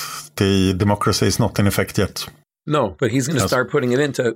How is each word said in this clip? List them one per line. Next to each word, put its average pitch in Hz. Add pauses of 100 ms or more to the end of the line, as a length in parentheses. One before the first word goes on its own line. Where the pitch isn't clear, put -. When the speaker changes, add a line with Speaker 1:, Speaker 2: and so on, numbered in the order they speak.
(360)
Speaker 1:
The 95
democracy 104
is 98
not 104
in 104
effect 98
yet. - (400)
Speaker 2:
No, 139
but 117
he's 127
gonna 143
Speaker 1:
Yes. 95
Speaker 2:
start 127
putting 123
it 127
into, 131